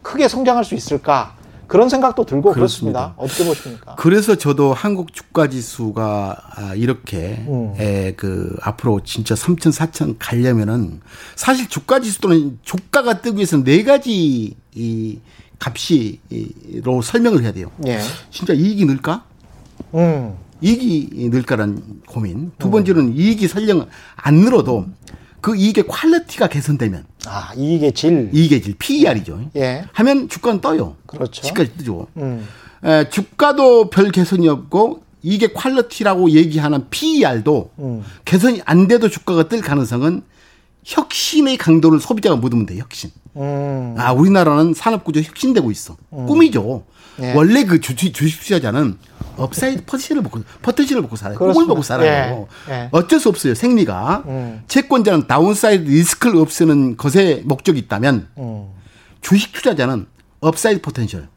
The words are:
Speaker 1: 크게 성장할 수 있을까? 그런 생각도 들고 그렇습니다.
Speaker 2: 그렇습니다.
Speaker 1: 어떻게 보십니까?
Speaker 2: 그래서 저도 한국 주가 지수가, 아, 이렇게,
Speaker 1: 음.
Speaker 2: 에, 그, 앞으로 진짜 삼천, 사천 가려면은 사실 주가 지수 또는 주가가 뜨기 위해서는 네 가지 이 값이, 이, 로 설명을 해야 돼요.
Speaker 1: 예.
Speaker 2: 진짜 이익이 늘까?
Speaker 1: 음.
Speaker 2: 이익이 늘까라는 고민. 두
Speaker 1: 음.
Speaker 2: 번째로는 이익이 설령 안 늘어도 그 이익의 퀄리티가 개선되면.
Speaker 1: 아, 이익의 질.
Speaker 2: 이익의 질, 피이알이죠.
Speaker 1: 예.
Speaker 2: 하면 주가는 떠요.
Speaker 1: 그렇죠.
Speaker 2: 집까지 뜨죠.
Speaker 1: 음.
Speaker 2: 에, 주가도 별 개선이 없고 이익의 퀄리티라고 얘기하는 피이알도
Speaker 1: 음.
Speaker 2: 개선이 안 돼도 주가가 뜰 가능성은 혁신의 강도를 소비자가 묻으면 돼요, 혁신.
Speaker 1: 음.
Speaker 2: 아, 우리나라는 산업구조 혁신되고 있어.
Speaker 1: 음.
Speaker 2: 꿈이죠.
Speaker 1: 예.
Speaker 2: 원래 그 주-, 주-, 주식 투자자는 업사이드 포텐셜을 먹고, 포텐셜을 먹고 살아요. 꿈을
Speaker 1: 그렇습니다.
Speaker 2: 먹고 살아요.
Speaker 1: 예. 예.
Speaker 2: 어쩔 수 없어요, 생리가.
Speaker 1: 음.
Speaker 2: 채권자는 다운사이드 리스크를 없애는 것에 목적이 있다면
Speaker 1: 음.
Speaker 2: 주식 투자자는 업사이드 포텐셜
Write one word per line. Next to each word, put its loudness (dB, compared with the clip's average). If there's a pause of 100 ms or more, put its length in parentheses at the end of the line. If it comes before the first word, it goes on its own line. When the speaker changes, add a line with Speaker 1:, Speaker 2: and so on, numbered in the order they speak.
Speaker 1:
크게 0
성장할 0
수 -8
있을까? -2 (300)
그런 4
생각도 0
들고 2
그렇습니다. -2
Speaker 2:
그렇습니다. -
Speaker 1:
어떻게 -4
보십니까? -6
Speaker 2:
그래서 4
저도 2
한국 -4
주가 -2
지수가, -6 (140)
아, -10
이렇게, -6
Speaker 1:
음. -6
Speaker 2:
에, -2
그, -6
앞으로 -2
진짜 -4
삼천, 0
사천 -4
가려면은 -2 (340)
사실 -2
주가 0
지수 -6
또는 2
주가가 -2
뜨기 -4
위해서는 0
네 4
가지 0 (180)
이 -6 (400)
값이, -2 (120)
이, -12
로 0
설명을 2
해야 -2
돼요. -12 (160)
Speaker 1:
예. -4 (300)
Speaker 2:
진짜 -4
이익이 0
늘까? -4 (680)
Speaker 1:
음. 0 (300)
Speaker 2:
이익이 -2
늘까라는 -4
고민. -8
두 -4
Speaker 1:
음. 0
Speaker 2:
번째로는 2
이익이 0
설령 -2 (300)
안 2
늘어도 4 (560)
그 -2
이익의 2
퀄리티가 0
개선되면. -4 (200)
Speaker 1:
아, -12
이익의 0
질. 2
Speaker 2:
이익의 6
질, -6
피이알이죠. 0 (160)
Speaker 1:
예. -4
Speaker 2:
하면 2
주가는 -2
떠요. -2 (100)
Speaker 1:
그렇죠. -10
Speaker 2:
집까지 -2
뜨죠. -10 (100)
Speaker 1:
음. -8 (380)
Speaker 2:
에, 2
주가도 4
별 4
개선이 2
없고 0 (200)
이익의 0
퀄리티라고 0
얘기하는 2
피이알도 0
Speaker 1:
음. -8 (220)
Speaker 2:
개선이 2
안 6
돼도 4
주가가 0
뜰 -2
가능성은 -2 (600)
혁신의 0
강도를 4
소비자가 0
묻으면 0
돼요, -10
혁신. -14 (260)
Speaker 1:
음. -6
Speaker 2:
아, 0
우리나라는 4
산업구조 -2
혁신되고 0
있어. -10 (160)
Speaker 1:
음. -10
Speaker 2:
꿈이죠. 2 (380)
Speaker 1:
예. -4
Speaker 2:
원래 6
그 4
주-, -8
주-, -2
주식 -2
투자자는 -2 (380)
업사이드 -4
포텐셜을 -4
먹고, -8 (220)
포텐셜을 0
먹고 -8
살아요. -10
꿈을 2
Speaker 1:
그렇습니다. 4
Speaker 2:
먹고 0
살아요. 0 (200)
Speaker 1:
예. -8
예. -8
Speaker 2:
어쩔 2
수 2
없어요, 0
생리가. 0
Speaker 1:
음. -10
Speaker 2:
채권자는 2
다운사이드 2
리스크를 2
없애는 2
것에 2
목적이 0
있다면 -2 (100)
Speaker 1:
음. -12 (520)
Speaker 2:
주식 0
투자자는 -2 (340)
업사이드 0
포텐셜 -8